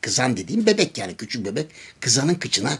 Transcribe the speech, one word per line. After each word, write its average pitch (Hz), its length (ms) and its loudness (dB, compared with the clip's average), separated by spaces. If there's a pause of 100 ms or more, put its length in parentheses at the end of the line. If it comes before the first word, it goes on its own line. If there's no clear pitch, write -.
kızan - 360 0
dediğim 214 280 -2
bebek 202 320 4
yani, - 200 -8
küçük 226 280 -8
bebek, 117 200 -2 (340)
"Kızanın 135 360 2
kıçına, 139 440 -2